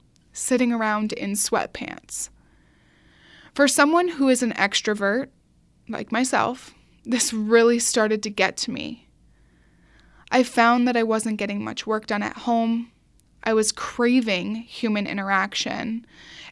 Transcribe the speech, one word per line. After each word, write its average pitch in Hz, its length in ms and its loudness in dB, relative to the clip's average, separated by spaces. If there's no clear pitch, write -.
sitting 247 400 0
around 214 420 -2
in 196 180 -6
sweatpants. - 960 -4
For 277 120 4
someone 320 420 4
who 277 200 2
is 254 140 4
an 233 100 -2
extrovert, 202 760 0
like 226 220 -10
myself, 247 640 -2
this 233 300 -2
really 233 460 4
started 214 440 0
to - 60 -6
get 196 280 -2
to - 140 -6
me. - 360 -12
I 254 100 6
found 240 440 4
that 247 80 0
I 233 80 2
wasn't 220 340 -2
getting 202 240 -4
much - 240 -8
work 214 220 -4
done 208 160 -2
at 214 140 -6
home. 233 540 0
I 226 100 0
was 220 200 2
craving 220 840 0
human 220 500 -4
interaction, 196 1000 -4